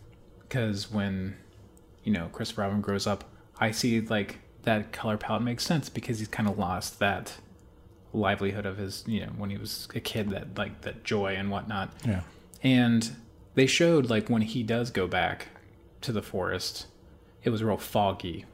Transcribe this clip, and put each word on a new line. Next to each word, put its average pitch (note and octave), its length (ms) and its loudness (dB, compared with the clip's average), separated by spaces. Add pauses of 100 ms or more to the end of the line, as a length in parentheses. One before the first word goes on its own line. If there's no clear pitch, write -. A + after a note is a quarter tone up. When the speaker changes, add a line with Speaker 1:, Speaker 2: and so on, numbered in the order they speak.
(480)
Speaker 1:
'Cause G#2+ 420 0
when, G2 460 -2 (680)
you G#2+ 80 2
know, E2+ 200 0
Chris - 240 -6
Robin G2+ 240 2
grows G2 260 0
up, G2+ 180 0 (340)
I A2+ 140 4
see, A2+ 280 2
like, G#2+ 380 0 (240)
that G#2+ 300 0
color A2 240 -2
palette A2 260 -2
makes A#2+ 240 -2
sense D#3 220 0
because A2 320 -4
he's G#2+ 80 -6
kinda G#2 240 0
lost F#2 480 -2
that - 380 0 (720)
livelihood G2+ 540 2
of G2 120 -4
his, G2 280 -8
you G#2+ 200 0
know, G#2+ 100 -8
when G2+ 140 -6
he G2+ 80 -6
was - 360 -10
a A2+ 60 -6
kid, G#2 300 -4
that, - 260 -8
like, - 260 -6
that - 220 -8
joy G#2+ 300 0
and G2 160 -2
whatnot. G2+ 420 -4 (140)
Speaker 2:
Yeah. G2 140 2 (420)
Speaker 1:
And B2 480 6 (440)
they C3 120 8
showed, D#3+ 420 6
like, A2 220 2
when A2+ 120 4
he A2+ 200 -2
does A#2 280 0
go F#2+ 180 2
back - 400 0 (540)
to A#2+ 100 -2
the G2+ 100 0
forest, F#2 640 -4 (560)
it - 80 0
was A2+ 140 0
real G#2 140 2
foggy F#2+ 760 0